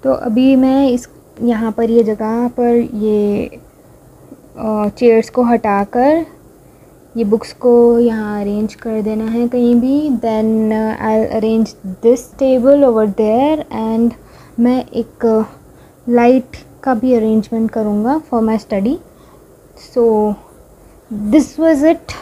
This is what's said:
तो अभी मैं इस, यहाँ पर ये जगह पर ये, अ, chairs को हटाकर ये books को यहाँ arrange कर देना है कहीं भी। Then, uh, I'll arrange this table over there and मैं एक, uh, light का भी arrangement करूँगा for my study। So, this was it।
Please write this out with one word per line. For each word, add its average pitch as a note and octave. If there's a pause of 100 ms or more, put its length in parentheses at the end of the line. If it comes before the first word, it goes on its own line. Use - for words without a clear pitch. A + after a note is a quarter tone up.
तो C4+
अभी B3+
मैं C4
इस, B3 (340)
यहाँ A3+
पर A#3
ये A#3
जगह A3
पर A#3+ (200)
ये, G#3 (1080)
अ, G#3+
chairs A3+
को B3+
हटाकर A#3+ (880)
ये A3+
books G#3+
को A#3+
यहाँ A3
arrange G#3
कर A3
देना A3
है A#3
कहीं A#3+
भी। C#4+
Then, A3
uh, A3
I'll A3
arrange A3 (120)
this A#3+ (220)
table C4
over G#3+
there C4
and A3+ (500)
मैं B3
एक, -
uh, A3 (640)
light A#3+ (260)
का C4
भी B3+
arrangement A3
करूँगा A3
for A3+
my A3
study। A3 (1000)
So, G#3+ (800)
this G#3
was D#4+
it। E4